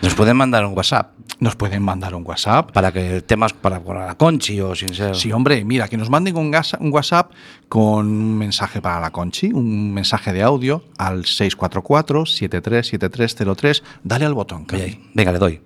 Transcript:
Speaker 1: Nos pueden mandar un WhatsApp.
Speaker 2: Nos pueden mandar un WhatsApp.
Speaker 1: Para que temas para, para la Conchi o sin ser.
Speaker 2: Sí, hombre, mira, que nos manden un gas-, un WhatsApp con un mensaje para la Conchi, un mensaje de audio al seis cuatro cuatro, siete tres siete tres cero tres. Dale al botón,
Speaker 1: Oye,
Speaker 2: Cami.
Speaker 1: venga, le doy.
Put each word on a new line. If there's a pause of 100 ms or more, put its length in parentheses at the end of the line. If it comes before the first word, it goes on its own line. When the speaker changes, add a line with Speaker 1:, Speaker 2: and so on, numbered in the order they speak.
Speaker 1:
Nos
pueden
mandar
un
WhatsApp. (300)
Speaker 2:
Nos
pueden
mandar
un
WhatsApp.
Speaker 1:
Para
que
temas
para,
para
la
Conchi
o
sin
ser.
Speaker 2:
Sí,
hombre,
mira,
que
nos
manden
un
gas-,
un
WhatsApp (360)
con
un
mensaje
para
la
Conchi,
un
mensaje
de
audio (140)
al
seis
cuatro
cuatro,
siete
tres
siete
tres
cero
tres. (200)
Dale
al
botón,
Speaker 1:
Oye,
Speaker 2:
Cami.
Speaker 1:
venga,
le
doy.